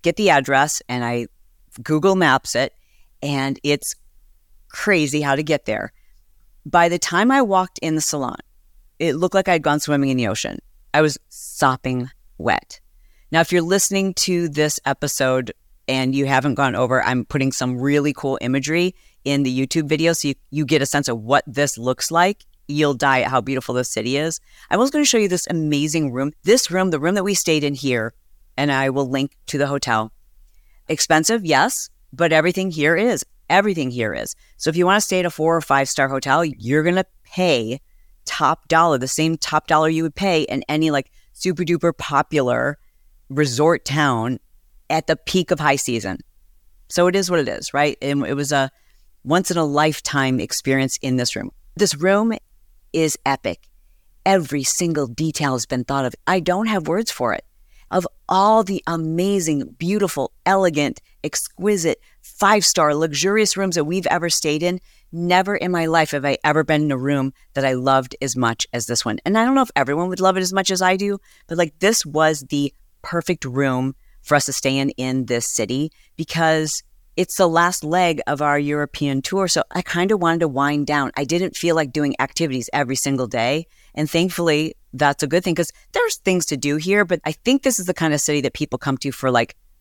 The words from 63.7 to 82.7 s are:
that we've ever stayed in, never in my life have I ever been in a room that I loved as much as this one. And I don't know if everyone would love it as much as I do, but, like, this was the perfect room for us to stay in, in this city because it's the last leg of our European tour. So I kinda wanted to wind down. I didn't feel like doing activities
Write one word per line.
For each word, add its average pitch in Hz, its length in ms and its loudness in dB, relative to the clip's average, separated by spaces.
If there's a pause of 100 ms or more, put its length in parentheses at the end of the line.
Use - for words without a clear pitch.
that 165 100 0
we've 175 220 -2
ever 170 240 0
stayed 151 320 -2
in, 180 180 -2 (300)
never 180 460 2
in 180 160 -2
my 170 140 0
life 160 260 2
have 139 120 -2
I 139 200 0
ever 151 180 4
been 151 200 2
in 151 100 0
a 135 40 -2
room 135 360 -2 (220)
that 135 100 0
I 135 80 2
loved 131 500 0
as 131 140 -4
much 117 360 0
as 120 140 -4
this - 180 -2
one. 110 220 -4
And 196 100 2
I 220 80 4
don't 262 120 2
know 269 60 4
if 247 120 -2
everyone 147 340 0
would 185 120 -4
love 185 160 4
it 185 60 0
as 185 100 -2
much 190 180 0
as 185 100 -2
I 185 160 4
do, 202 220 -2 (300)
but, 165 100 -4
like, 170 220 0
this 214 260 2
was 156 420 2
the 143 240 -2 (300)
perfect 170 420 -4
room 131 520 -2 (260)
for - 140 2
us 139 100 2
to 139 60 -8
stay 135 260 -2
in, 139 120 0
in 131 360 -4
this 117 200 -2
city 131 440 -2 (260)
because 160 680 0 (320)
it's 180 200 -2
the 185 120 4
last 170 340 2
leg 165 460 0
of 143 120 -2
our 147 180 2
European 147 600 -2
tour. 185 280 -2
So - 240 0
I 175 100 -4
kinda 190 340 0
wanted 170 240 2
to 165 80 2
wind 143 380 0
down. 147 300 -2
I 143 80 -4
didn't 170 320 -2
feel 170 180 0
like 151 180 0
doing 147 280 0
activities 135 520 -4